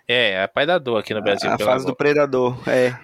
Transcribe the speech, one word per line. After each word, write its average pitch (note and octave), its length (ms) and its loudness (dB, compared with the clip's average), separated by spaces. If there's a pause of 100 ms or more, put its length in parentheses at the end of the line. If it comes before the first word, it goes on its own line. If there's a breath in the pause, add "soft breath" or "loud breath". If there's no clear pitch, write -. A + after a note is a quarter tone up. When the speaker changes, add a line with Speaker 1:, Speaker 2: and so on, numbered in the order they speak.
Speaker 1:
É, A#2+ 240 2
é F#2+ 160 0
Predador C#3+ 500 0
aqui G#2+ 160 -4
no G#2+ 80 -4
Brasil, G2+ 280 0
Speaker 2:
A, A2+ 60 0
a - 20 0
Speaker 1:
pela G#2+ 140 2
Speaker 2:
fase C3 120 0
do C3+ 40 -8
Speaker 1:
Globo. C3 100 -4
Speaker 2:
Predador, C3+ 720 0
é. B2+ 340 2